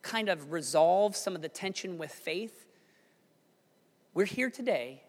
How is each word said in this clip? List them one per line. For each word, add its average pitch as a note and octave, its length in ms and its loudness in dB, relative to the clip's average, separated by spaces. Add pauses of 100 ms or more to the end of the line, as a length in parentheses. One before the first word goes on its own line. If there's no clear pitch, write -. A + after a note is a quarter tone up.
kind A3 260 -2
of D3+ 240 -2
resolve E3+ 640 4
some F#3+ 180 -4
of E3+ 80 -6
the D#3+ 80 -8
tension F#3+ 480 -6
with D#3 140 -8
faith, F#3+ 540 -8 (1500)
we're F#3+ 120 4
here B3+ 240 -2
today C3+ 600 -4